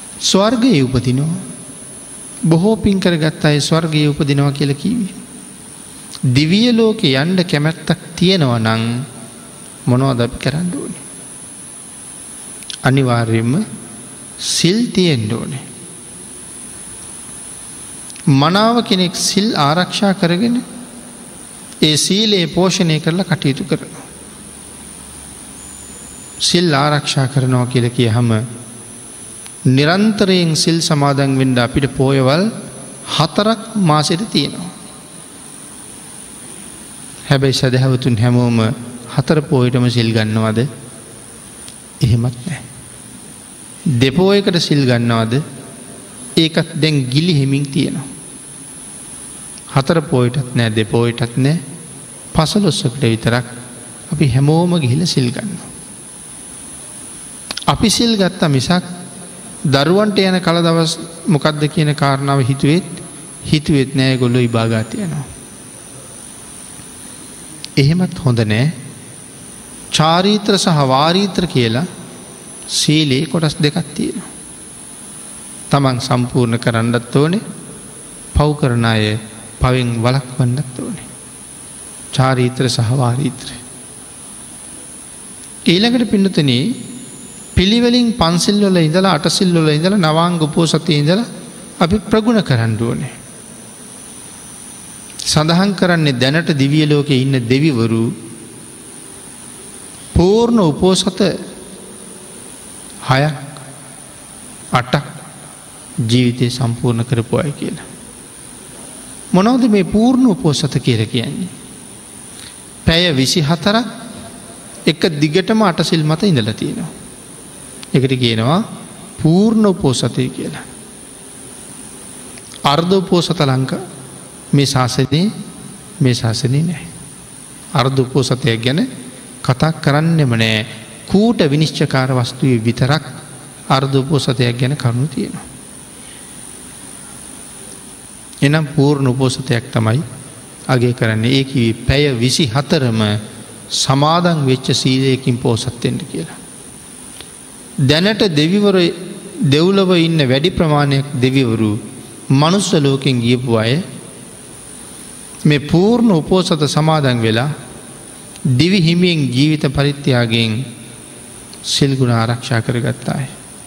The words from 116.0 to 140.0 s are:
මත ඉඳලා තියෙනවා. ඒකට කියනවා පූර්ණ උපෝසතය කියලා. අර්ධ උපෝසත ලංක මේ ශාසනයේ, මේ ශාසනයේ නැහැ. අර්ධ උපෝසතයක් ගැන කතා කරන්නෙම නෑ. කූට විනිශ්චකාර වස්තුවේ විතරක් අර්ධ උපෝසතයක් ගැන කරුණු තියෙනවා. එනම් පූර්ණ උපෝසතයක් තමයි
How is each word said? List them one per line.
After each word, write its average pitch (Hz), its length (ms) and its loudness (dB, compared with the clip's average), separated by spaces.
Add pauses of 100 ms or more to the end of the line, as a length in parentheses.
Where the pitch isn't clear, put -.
මත 156 200 2
ඉඳලා 120 300 2
තියෙනවා. - 380 -6 (1000)
ඒකට 131 260 2
කියනවා 123 440 2 (560)
පූර්ණ 214 500 4
උපෝසතය 131 640 0
කියලා. - 340 -8 (2000)
අර්ධ 165 320 2
උපෝසත 180 480 2
ලංක 131 300 2 (800)
මේ 139 160 6
ශාසනයේ, 135 640 2 (640)
මේ 127 180 4
ශාසනයේ 120 500 0
නැහැ. 170 240 -4 (840)
අර්ධ 131 280 2
උපෝසතයක් 123 640 0
ගැන 147 260 0 (520)
කතා 151 340 0
කරන්නෙම 151 580 2
නෑ. 110 340 2 (380)
කූට 214 420 4
විනිශ්චකාර 139 680 2
වස්තුවේ 123 500 2
විතරක් 131 400 0 (640)
අර්ධ 135 280 2
උපෝසතයක් 131 640 0
ගැන 135 200 0
කරුණු 123 300 0
තියෙනවා. - 380 -6 (3000)
එනම් 147 280 2
පූර්ණ 139 400 2
උපෝසතයක් 127 640 0
තමයි 113 300 2 (640)